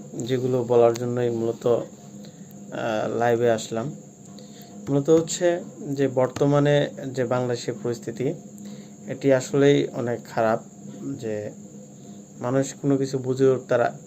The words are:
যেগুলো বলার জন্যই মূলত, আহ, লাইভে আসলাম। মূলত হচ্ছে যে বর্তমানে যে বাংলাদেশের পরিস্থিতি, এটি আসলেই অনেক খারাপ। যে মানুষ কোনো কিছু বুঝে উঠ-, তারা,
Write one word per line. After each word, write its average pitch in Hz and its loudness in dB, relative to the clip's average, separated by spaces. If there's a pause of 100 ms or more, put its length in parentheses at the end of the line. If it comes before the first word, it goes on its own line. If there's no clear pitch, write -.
(140)
যেগুলো 127 0
বলার 117 6
জন্যই 120 -2
মূলত, 113 -2
আহ, - -4
লাইভে 117 4
আসলাম। 113 -4 (960)
মূলত 139 2
হচ্ছে 170 4 (220)
যে 139 0
বর্তমানে 143 4 (240)
যে 127 0
বাংলাদেশের 123 -2 (100)
পরিস্থিতি, 120 -4 (760)
এটি 135 2
আসলেই 139 4
অনেক 120 -4
খারাপ। 113 0 (580)
যে 107 -6 (920)
মানুষ 131 0
কোনো 139 0
কিছু 135 -2
বুঝে 131 2
উঠ-, 127 0
তারা, 120 2